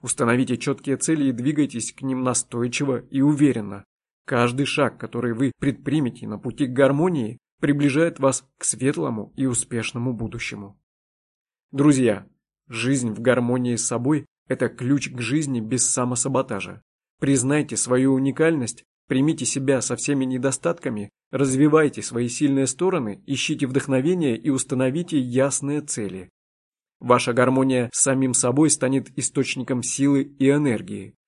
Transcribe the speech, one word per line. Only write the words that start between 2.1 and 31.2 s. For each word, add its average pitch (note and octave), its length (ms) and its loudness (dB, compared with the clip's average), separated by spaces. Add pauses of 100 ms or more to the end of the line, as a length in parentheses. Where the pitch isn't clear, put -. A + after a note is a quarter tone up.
настойчиво B2 760 -2
и C3+ 220 -4
уверенно. B2+ 640 2 (420)
Каждый B2 400 0
шаг, C3+ 320 0
который A#2+ 340 -4
вы C3 280 -2
предпримете C3+ 680 -2
на G#2+ 120 -8
пути C3 280 -4
к B2 60 -6
гармонии, C3+ 680 2 (220)
приближает D3 580 2
вас C3+ 260 0 (140)
к - 60 -12
светлому C3 720 -2
и C3+ 100 0
успешному A#2+ 680 -4
будущему. G#2+ 680 -10 (920)
Друзья, C3 560 4 (400)
жизнь A#2+ 460 -2
в G#2 80 -8
гармонии B2 560 2
с A2 100 -4
собой — B2+ 400 0 (220)
это B2 200 0
ключ C3 440 -2
к B2 80 -10
жизни C3 400 -2
без A#2 280 0
самосаботажа. B2 960 -2 (360)
Признайте C#3 600 2
свою C3 340 2
уникальность, C3+ 720 0 (240)
примите C#3 380 0
себя C3+ 340 0
со A#2+ 160 -4
всеми C3+ 300 -2
недостатками, B2+ 840 -4 (220)
развивайте C#3 720 4
свои A#2+ 260 -4
сильные C3+ 380 2
стороны, C#3+ 580 -2
ищите C#3 420 -2
вдохновение C3+ 680 0
и A#2 140 -2
установите C3+ 680 -2
ясные C3+ 640 0
цели. F#2+ 480 -8 (720)
Ваша A#2+ 320 4
гармония B2+ 640 2
с - 80 0
самим C3 320 2
собой C3+ 340 2
станет C3+ 500 0
источником B2+ 640 -4
силы C#3 420 2
и C3+ 260 2
энергии G#2 640 0 (140)